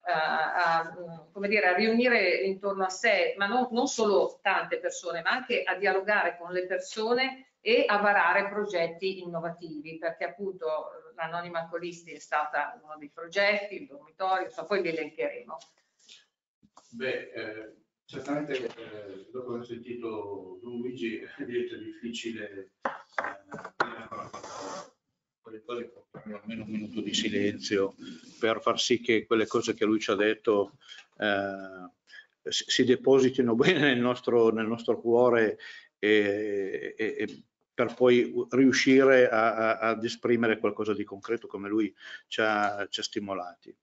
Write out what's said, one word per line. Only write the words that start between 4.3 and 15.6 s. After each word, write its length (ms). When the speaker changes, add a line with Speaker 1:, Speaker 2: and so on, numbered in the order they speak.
Speaker 1:
tante 380
persone, 420
ma 100
anche 320
a 120
dialogare 640
con 140
le 140
persone 960
e 240
a 120
varare 520
progetti 720
innovativi, 760
perché 260
appunto 680
l'Anonima 440
Alcolisti 540
è 60
stata 640
uno 160
dei 120
progetti, 680
il 120
dormitorio, 580
insomma, 220
poi 140
li 80
elencheremo. 680